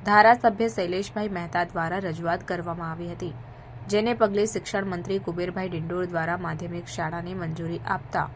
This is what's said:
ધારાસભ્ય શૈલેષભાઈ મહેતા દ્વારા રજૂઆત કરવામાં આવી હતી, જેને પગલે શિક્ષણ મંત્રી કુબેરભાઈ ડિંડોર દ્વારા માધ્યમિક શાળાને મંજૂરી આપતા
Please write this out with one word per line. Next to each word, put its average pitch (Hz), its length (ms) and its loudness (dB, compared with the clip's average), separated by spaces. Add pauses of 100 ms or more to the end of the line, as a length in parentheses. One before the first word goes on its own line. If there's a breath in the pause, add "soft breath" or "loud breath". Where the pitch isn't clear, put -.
ધારાસભ્ય 220 640 8
શૈલેષભાઈ 196 600 -2
મહેતા 175 340 -2
દ્વારા 170 360 -2
રજૂઆત 170 440 -2
કરવામાં 170 460 -4
આવી 170 180 -8
હતી, 170 220 -6 (560 loud breath)
જેને 214 280 2
પગલે 208 320 4
શિક્ષણ 196 440 -4
મંત્રી 185 300 -2
કુબેરભાઈ 180 500 -4
ડિંડોર 175 360 -4
દ્વારા 170 320 -2
માધ્યમિક 170 540 -6
શાળાને 170 420 -6
મંજૂરી 170 520 -4
આપતા 190 480 -2